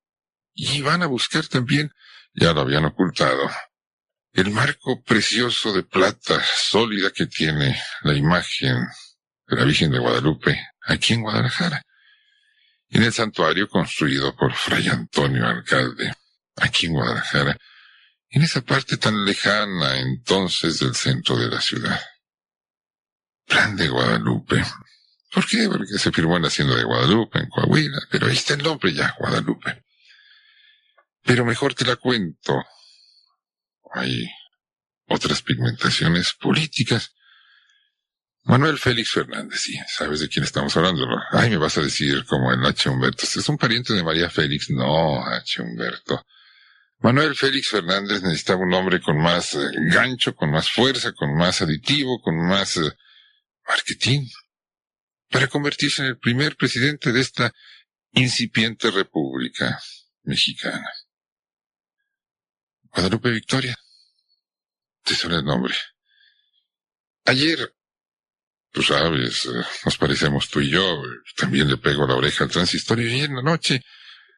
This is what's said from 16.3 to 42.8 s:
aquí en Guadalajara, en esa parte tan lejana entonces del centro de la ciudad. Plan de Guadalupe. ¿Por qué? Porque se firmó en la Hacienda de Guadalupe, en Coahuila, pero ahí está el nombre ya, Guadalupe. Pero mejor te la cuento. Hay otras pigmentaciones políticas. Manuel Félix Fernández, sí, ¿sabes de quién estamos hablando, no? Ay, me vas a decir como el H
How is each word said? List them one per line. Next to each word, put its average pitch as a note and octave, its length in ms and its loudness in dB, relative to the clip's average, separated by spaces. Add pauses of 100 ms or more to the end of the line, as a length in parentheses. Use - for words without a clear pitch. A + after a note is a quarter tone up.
aquí - 280 0
en E2 80 0
Guadalajara, C#2 640 0 (720)
en C#3 140 2
esa D#3+ 180 2
parte - 380 -2
tan G#2+ 260 0
lejana G2 760 0
entonces E2 800 0
del C2 140 0
centro B1+ 420 0
de A#1 120 0
la A#1+ 140 -4
ciudad. - 380 -4 (1500)
Plan - 300 2
de D#2+ 120 0
Guadalupe. A#1 720 0 (720)
¿Por - 140 0
qué? A3 220 0
Porque - 300 -4
se - 140 0
firmó E2+ 240 2
en E2+ 60 2
la D2 60 0
Hacienda C2+ 280 2
de A#1 80 0
Guadalupe, C2 540 2
en - 100 -2
Coahuila, D3 520 0 (100)
pero - 160 0
ahí B2+ 80 2
está - 180 -2
el C#3+ 100 -2
nombre C#3 300 0
ya, - 260 -2
Guadalupe. - 640 -4 (1400)
Pero B2 200 4
mejor A#2+ 300 0
te B2+ 100 -4
la A#2+ 120 0
cuento. F2 680 0 (1300)
Hay B1 360 -4 (800)
otras - 360 0
pigmentaciones B1 920 0
políticas. - 800 -2 (1300)
Manuel C#3 340 4
Félix A#2 340 0
Fernández, - 480 -4
sí, - 260 -6
¿sabes D2+ 320 -4
de D#2 100 -2
quién D2 160 0
estamos C#2+ 320 -2
hablando, E2 300 2
no? A#1 100 -2 (140)
Ay, - 200 4
me G2 80 2
vas D2+ 200 0
a D#2+ 40 2
decir C#2 420 0
como B1+ 260 0
el B1+ 160 0
H - 220 0